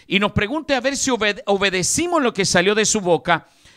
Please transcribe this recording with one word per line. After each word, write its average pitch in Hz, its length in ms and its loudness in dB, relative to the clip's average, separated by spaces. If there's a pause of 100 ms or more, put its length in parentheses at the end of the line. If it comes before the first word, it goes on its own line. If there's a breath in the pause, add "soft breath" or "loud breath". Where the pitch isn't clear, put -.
y 190 100 0
nos 202 140 -2
pregunte 269 420 -2
a 254 60 0
ver 269 160 -2
si 262 160 -2
obede-, 208 340 -2
obedecimos 202 760 0
lo 240 140 0
que 196 100 0
salió 185 300 2
de 214 100 0
su 214 160 0
boca, 170 460 0 (300 soft breath)